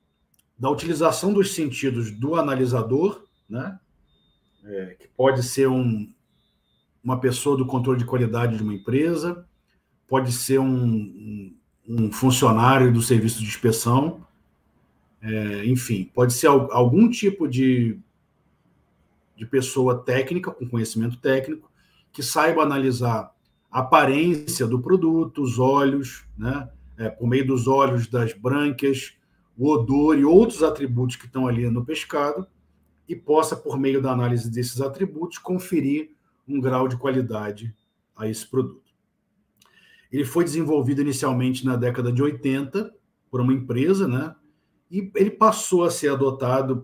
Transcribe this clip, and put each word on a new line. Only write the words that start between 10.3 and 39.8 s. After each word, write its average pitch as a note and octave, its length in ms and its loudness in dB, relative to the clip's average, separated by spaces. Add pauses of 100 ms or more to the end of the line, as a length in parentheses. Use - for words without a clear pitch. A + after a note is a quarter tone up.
ser C3+ 280 0
um, C3 260 0
um, G#2 720 -4 (320)
um A2+ 240 -2
funcionário B2 840 4
do A#2 80 4
serviço A2+ 380 2
de A2 60 -6
inspeção, B2 840 0 (920)
é, G#2+ 440 -4
enfim, A#2+ 480 -2
pode B2 200 2
ser D#3 140 2
al-, C3 240 6
algum B2+ 380 6
tipo G3 380 0
de, B2 520 2 (1400)
de A2+ 100 -14
pessoa B2+ 580 0
técnica, D3+ 480 -2
com - 160 -10
conhecimento A#2 500 -4
técnico, C3+ 540 -2 (400)
que - 100 -12
saiba D#3 400 2
analisar B2 720 -2 (380)
a - 80 -2
aparência D3 880 2
do B2 140 0
produto, E3 600 0
os A#2+ 160 -2
olhos, C3+ 680 2 (120)
né? B2+ 320 -6 (280)
É, A2+ 120 -6
por A#2+ 180 -6
meio C3 200 2
dos B2+ 180 0
olhos, C3 420 2
das A#2 260 -2
brânquias, C#3 840 -2 (400)
o C3+ 140 2
odor C#3+ 480 2
e C#3 60 4
outros F3+ 360 6
atributos B2+ 540 0
que - 120 -20
estão C3 200 -2
ali A#2+ 220 -2
no A#2+ 160 -2
pescado, D3+ 600 -4 (640)
e - 80 -8
possa, D#3 400 2
por C3+ 240 -6
meio C3+ 240 2
da C3 80 0
análise A#2+ 400 0
desses B2 300 -6
atributos, D3+ 580 -6
conferir D#3 720 -2 (360)
um C#3 140 -4
grau B2+ 260 0
de B2 80 -6
qualidade A2 800 -4 (400)
a A2 120 -8
esse A2 180 -8
produto. - 460 -6 (1200)